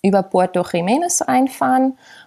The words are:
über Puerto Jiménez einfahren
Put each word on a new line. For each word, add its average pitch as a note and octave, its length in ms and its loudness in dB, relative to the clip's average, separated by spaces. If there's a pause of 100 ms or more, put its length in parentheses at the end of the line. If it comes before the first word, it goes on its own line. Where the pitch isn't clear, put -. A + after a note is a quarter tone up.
über G3 180 4
Puerto F#3 400 0
Jiménez A3 600 -2
einfahren C4 720 0 (320)